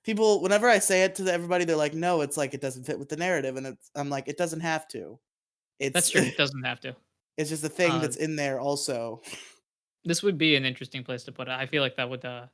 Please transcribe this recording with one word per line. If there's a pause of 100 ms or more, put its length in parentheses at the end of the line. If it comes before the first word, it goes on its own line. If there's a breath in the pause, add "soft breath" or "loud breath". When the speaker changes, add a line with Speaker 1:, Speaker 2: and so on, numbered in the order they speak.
Speaker 1:
people,
whenever
I
say
it
to
everybody,
they're
like,
"No,"
it's
like,
"It
doesn't
fit
with
the
narrative,"
and
it's,
I'm
like,
"It
doesn't
have
to." (760)
Speaker 2:
That's
Speaker 1:
It's
<laughs>
Speaker 2:
true,
it
doesn't
have
to. (420)
Speaker 1:
it's
just
a
thing
Speaker 2:
Uh,
Speaker 1:
that's
in
there
also.
<laughs> (720 loud breath)
Speaker 2:
This
would
be
an
interesting
place
to
put
it,
I
feel
like
that
would,
uh,